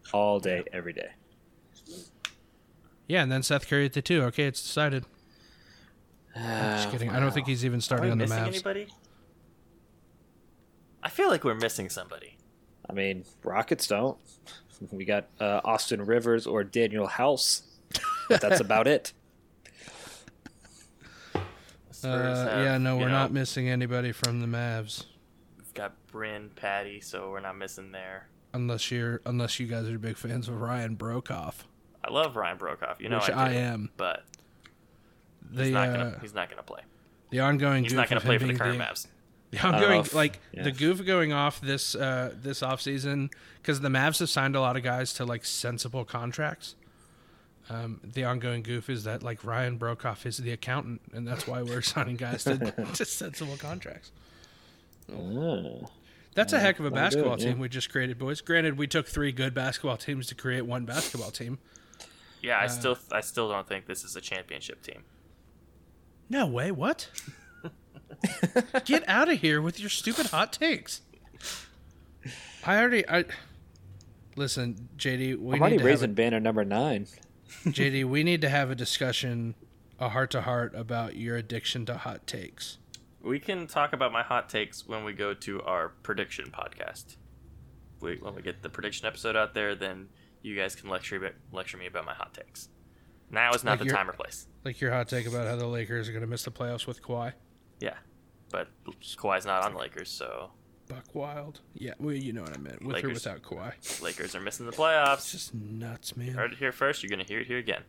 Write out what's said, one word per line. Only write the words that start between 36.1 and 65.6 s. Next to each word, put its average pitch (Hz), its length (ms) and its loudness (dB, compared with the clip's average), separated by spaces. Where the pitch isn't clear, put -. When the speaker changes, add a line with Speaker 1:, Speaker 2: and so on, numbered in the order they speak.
Speaker 2:
uh, - 40 -12
Speaker 3:
he's 104 160 -14
not 90 140 -2
gonna - 140 -14
play. - 180 -12
Speaker 2:
the 123 80 2
ongoing 139 440 4
Speaker 3:
He's 120 100 2
Speaker 2:
goof 131 40 4
Speaker 3:
not 120 120 4
gonna 113 100 4
Speaker 2:
of 107 60 -2
Speaker 3:
play 123 100 8
Speaker 2:
him 113 60 4
Speaker 3:
for 131 60 2
the 123 60 2
Speaker 2:
being 123 60 2
Speaker 3:
current 104 180 2
Speaker 2:
the, - 60 -2
Speaker 3:
Mavs. - 240 -6
Speaker 2:
the - 80 -4
Speaker 1:
I - 40 2
don't 185 80 6
know 110 60 6
Speaker 2:
ongoing, 202 240 8
Speaker 1:
if, 147 120 -2
Speaker 2:
like, 151 260 4
Speaker 1:
yeah. - 100 -6
Speaker 2:
the 143 80 2
goof 165 340 2
going 170 280 4
off 143 280 2
this, 139 340 -2
uh, 127 460 0
this 135 200 -4
offseason, 139 680 0
'cause 143 180 2
the 139 80 2
Mavs 135 300 4
have 170 100 2
signed 135 260 2
a 135 60 4
lot 127 160 4
of 123 60 -2
guys 127 300 0
to, 127 120 -4
like, 117 200 -4
sensible 120 600 -4
contracts. 123 720 -6
Um, 113 320 -6
the 123 220 -4
ongoing 120 400 0
goof 120 260 -4
is 117 140 -2
that, 110 200 -4
like, 117 200 -6
Ryan 120 340 0
Broekhoff 117 480 -4
is 120 120 -4
the 120 160 -4
accountant, 120 480 -4
and 117 160 -8
that's 123 180 -4
why 123 180 -2
we're 120 180 -2
<laughs> - 0 -
signing 123 340 0
guys 120 300 -4
to, 135 120 4
Speaker 1:
<laughs> 110 380 -2
Speaker 2:
to 240 100 0
sensible 151 520 -6
contracts. - 540 -10
Speaker 1:
Oh. 92 800 -4
Speaker 2:
That's 208 200 4
a 294 40 6
Speaker 1:
Yeah, 214 40 6
Speaker 2:
heck 196 180 6
of 151 60 -2
a 143 60 2
Speaker 1:
that'll 127 40 -2
do 135 100 4
Speaker 2:
basketball 143 280 4
Speaker 1:
it, 101 80 0
yeah. 120 80 2
Speaker 2:
team 127 100 0
we 131 80 -2
just 123 220 -4
created, 127 280 -2
boys. 135 220 -4
Granted, 160 380 4
we 143 100 0
took 151 200 2
three 143 260 0
good 131 200 0
basketball 131 440 0
teams 135 300 -4
to - 80 -10
create 127 260 -2
one 120 240 -4
basketball 113 460 -4
team. 120 260 -6
Speaker 3:
Yeah, 117 180 2
I 101 60 6
Speaker 2:
Uh, 113 40 0
Speaker 3:
still, 120 280 2
I 107 100 2
still 110 280 0
don't 98 180 -2
think 95 200 -6
this 98 180 -6
is - 100 -10
a 92 60 -8
championship - 600 -10
team. - 200 -14